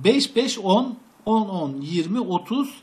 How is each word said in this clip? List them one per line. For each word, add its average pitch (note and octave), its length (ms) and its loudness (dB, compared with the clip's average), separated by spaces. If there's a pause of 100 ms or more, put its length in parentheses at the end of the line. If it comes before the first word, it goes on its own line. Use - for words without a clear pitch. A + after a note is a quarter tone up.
beş, A#3 320 2
beş, A#3 240 0
on, A3 380 2 (280)
on, G#3+ 240 2
on, C#3+ 320 -4
yirmi, E3+ 380 -2
otuz. A3 500 -2 (140)